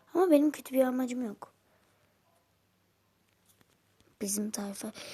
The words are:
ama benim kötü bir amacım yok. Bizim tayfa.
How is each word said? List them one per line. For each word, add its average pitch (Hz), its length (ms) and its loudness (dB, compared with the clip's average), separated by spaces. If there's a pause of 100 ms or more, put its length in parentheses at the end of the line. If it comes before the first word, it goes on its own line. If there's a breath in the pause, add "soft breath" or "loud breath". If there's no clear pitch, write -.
(140)
ama 349 180 4
benim 294 200 6
kötü - 220 -14
bir 262 100 4
amacım 254 420 -2
yok. - 280 -12 (2750)
Bizim 208 300 -4
tayfa. 202 400 -8 (220 loud breath)